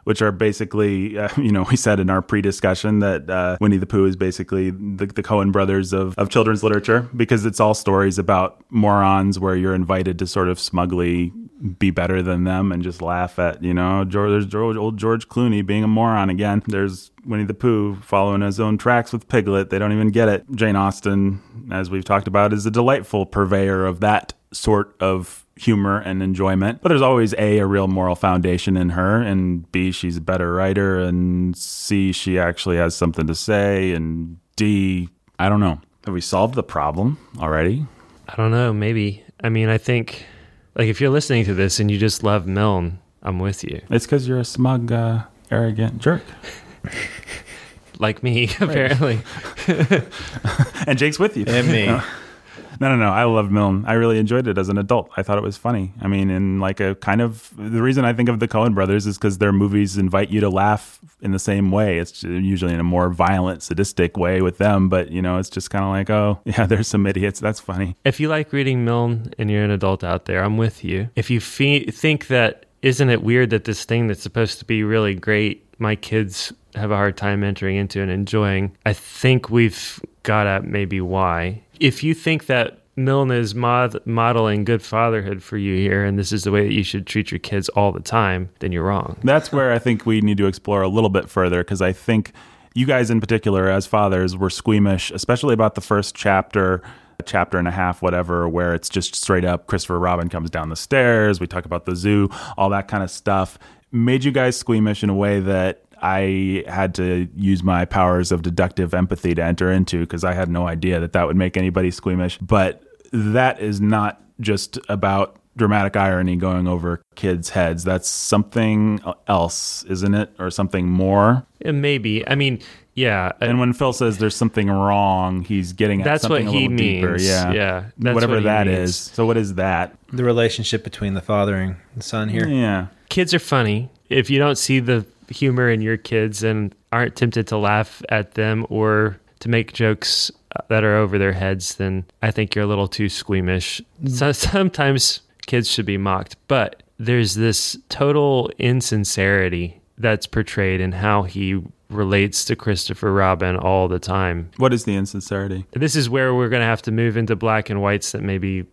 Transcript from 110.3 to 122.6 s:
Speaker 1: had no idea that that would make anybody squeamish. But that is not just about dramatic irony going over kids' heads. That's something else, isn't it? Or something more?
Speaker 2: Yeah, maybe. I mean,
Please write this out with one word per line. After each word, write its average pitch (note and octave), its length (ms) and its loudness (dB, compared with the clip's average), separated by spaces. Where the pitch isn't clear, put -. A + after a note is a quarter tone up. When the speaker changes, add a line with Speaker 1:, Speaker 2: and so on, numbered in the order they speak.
Speaker 1:
had F2+ 160 -2
no F2 180 -2
idea E2+ 320 -2
that E2+ 140 -4
that F2 160 2
would E2 80 0
make F#2 200 2
anybody F#2 360 0
squeamish. F2+ 460 -2
But F#2 440 0
that A#2 480 2
is G#2 200 -2
not G#2 400 0
just G#2 480 -4
about G2 480 0
dramatic G2+ 400 2
irony F#2 380 2
going F2+ 320 0
over F2 360 -2
kids' F2+ 360 -2
heads. E2+ 340 0
That's F#2 240 -2
something G#2+ 920 0
else, - 600 -2
isn't F#2+ 240 0
it? G#2 180 0
Or F#2 100 -4
something F#2 380 -2
more? G2+ 560 4
Speaker 2:
Yeah, D#3+ 60 -2
maybe. C#3 560 0
I C3+ 80 0
mean, C3+ 240 0